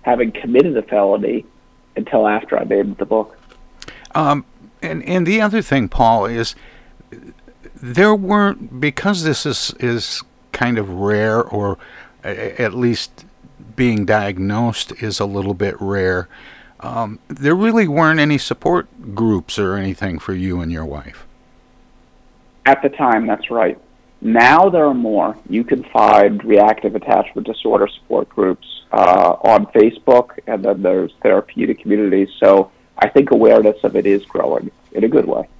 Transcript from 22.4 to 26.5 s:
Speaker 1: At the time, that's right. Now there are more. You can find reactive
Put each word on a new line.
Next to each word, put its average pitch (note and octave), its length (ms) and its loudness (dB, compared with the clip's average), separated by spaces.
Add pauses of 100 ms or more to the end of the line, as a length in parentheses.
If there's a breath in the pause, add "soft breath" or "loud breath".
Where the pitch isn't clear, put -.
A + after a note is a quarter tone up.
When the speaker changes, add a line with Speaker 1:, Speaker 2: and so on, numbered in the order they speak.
Speaker 1:
At C3+ 180 2
the C#3+ 80 0
time, A#2 360 -2
that's G#2+ 240 -6
right. A#2 280 -2 (420)
Now B2 480 4
there E3+ 180 2
are C#3+ 80 2
more. G#2+ 420 -2 (120)
You A2 140 -2
can B2+ 220 -4
find G#2 600 4
reactive G#2+ 500 4